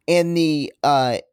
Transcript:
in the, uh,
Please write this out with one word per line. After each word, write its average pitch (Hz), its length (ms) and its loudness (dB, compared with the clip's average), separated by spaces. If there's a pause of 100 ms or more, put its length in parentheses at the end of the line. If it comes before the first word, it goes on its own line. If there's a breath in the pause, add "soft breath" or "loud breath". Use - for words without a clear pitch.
in 170 280 0
the, 156 380 -2 (100)
uh, 131 360 0 (140)